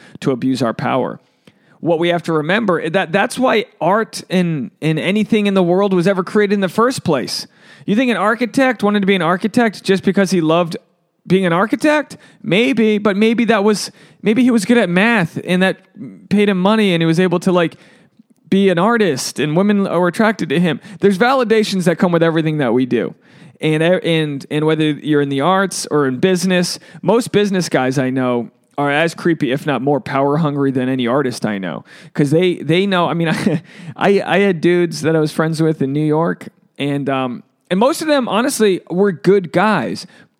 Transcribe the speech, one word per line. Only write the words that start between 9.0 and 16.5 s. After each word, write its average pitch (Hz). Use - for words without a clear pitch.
to 190
be 196
an 180
architect 190
just 190
because 196
he 185
loved 160
being 190
an 170
architect? 269
Maybe, 214
but 202
maybe 226
that 208
was, 208
maybe 220
he 247
was 226
good 240
at 196
math 185
and 180
that -
paid 202
him 190